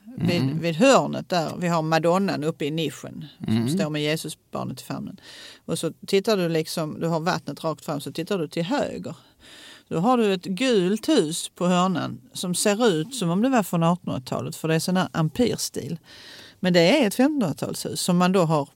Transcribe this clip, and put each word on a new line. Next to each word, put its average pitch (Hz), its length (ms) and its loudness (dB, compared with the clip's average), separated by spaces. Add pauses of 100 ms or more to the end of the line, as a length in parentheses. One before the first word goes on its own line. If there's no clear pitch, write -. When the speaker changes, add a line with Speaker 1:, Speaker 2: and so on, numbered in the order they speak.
(180)
Speaker 1:
vid, 175 240 2
Speaker 2:
Mm. 139 180 0
Speaker 1:
vid 165 160 -2
hörnet 160 540 4
där, 170 300 -2
vi 175 80 -2
har 170 140 2
Madonnan 160 640 2
uppe 160 220 -4
i 143 60 -2
nischen, 151 540 -6 (200)
som 110 120 0
Speaker 2:
Mm. 117 120 0
Speaker 1:
står 156 200 0
med 151 140 -4
Jesusbarnet 147 760 -6
i - 20 -20
famnen. - 360 -10 (460)
Och 165 140 -4
så 160 120 -4 (160)
tittar 196 300 2
du 180 120 0
liksom, 160 500 -4
du 165 80 -2
har 165 120 0
vattnet 165 440 -4
rakt 156 220 -6
fram, 151 160 -6
så 139 100 -10
tittar 165 280 -4
du 151 80 -4
till 165 160 -6
höger. 208 520 -4 (720)
Då 160 120 -4
har 240 180 4
du 214 160 2
ett 190 120 -4
gult 202 640 0
hus 170 460 2
på 180 120 0
hörnan 175 540 0 (120)
som 180 220 -4
ser 214 320 2
ut 175 280 0
som 175 140 -2
om 180 120 2
det 262 80 2
var 247 140 2
från 170 200 0
artonhundratalet, 156 720 -2
för - 120 -6
det 160 80 2
är 165 40 2
sån 180 180 0
här 185 140 2
ampirstil. - 840 -2 (640)
Men 180 140 0
det 175 60 6 (220)
är 220 60 4
ett 196 80 -2
femtonhundratalshus - 840 0
som 180 160 2
man 180 140 4
då 185 120 4
har 156 320 2